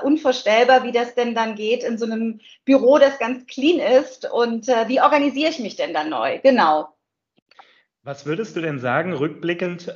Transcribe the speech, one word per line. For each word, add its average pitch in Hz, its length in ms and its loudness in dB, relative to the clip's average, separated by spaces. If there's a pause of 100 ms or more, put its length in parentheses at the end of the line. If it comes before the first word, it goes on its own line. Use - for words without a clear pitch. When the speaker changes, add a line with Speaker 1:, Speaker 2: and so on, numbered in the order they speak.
Speaker 1:
unvorstellbar, 254 800 2
wie 247 80 -6
das 240 240 -2
denn 233 180 -2
dann 226 220 -4
geht 220 260 -4
in 233 160 -6
so 226 80 -4
einem 220 340 -6 (240)
Büro, 269 340 6
das 277 200 4
ganz 254 300 -6
clean 294 320 0
ist. 254 500 0
Und, 233 380 -2
äh, 226 200 0
wie 254 120 0
organisiere 285 500 2
ich 311 80 -10
mich 214 160 -8
denn 165 180 -6
dann 156 160 -4
neu? 127 300 -4
Genau. 170 500 2 (1120)
Speaker 2:
Was 139 220 -14
würdest 165 320 -6
du 170 60 -4
denn 151 160 -4
sagen, 139 340 -2
rückblickend, 170 840 -6